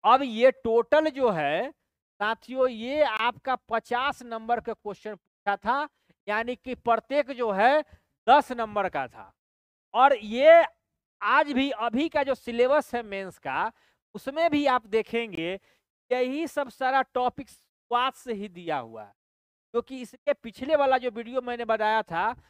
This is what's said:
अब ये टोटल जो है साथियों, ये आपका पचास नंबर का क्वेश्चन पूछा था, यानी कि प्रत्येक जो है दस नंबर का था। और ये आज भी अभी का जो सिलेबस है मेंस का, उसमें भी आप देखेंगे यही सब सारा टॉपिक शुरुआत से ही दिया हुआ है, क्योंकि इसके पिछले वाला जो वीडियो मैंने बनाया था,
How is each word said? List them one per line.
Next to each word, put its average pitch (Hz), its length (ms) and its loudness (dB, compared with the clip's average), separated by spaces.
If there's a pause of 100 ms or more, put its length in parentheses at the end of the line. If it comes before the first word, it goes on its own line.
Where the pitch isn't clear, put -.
अब 254 180 6
ये 240 320 4
टोटल 233 560 2
जो 254 200 0
है 165 400 -2
साथियों, - 960 -6
ये 247 340 -2
आपका 240 540 -2 (120)
पचास 240 540 -4
नंबर 226 380 -4
का 226 120 -10
क्वेश्चन 208 420 -12
पूछा - 420 -6
था, 269 320 -2 (400)
यानी 226 280 -4
कि 254 200 -10
प्रत्येक 262 560 -2
जो 240 200 -4
है 262 320 4 (420)
दस 269 260 6
नंबर 208 360 -4
का 139 200 -4
था। 95 240 -20 (640)
और 262 220 6
ये 262 480 6 (560)
आज 285 320 2
भी 269 180 0
अभी 233 380 -2
का 294 140 -2
जो 269 120 -2
सिलेबस 247 600 -2
है 240 80 -4
मेंस 196 360 -10
का, 160 340 -4 (420)
उसमें 311 360 -2
भी 294 180 0
आप 247 200 0
देखेंगे 196 680 -4 (520)
यही 254 360 -2
सब 277 220 -6
सारा 262 360 -2
टॉपिक 247 440 -4
शुरुआत - 640 -6
से 247 180 -10
ही 208 160 -8
दिया 170 300 -6
हुआ 113 260 -12
है, 101 80 -20 (640)
क्योंकि 254 260 -6
इसके - 320 -6
पिछले 269 440 -4
वाला 269 220 2
जो 247 120 -4
वीडियो 233 300 -8
मैंने 240 240 -8
बनाया 220 380 0
था, 190 320 -4 (140)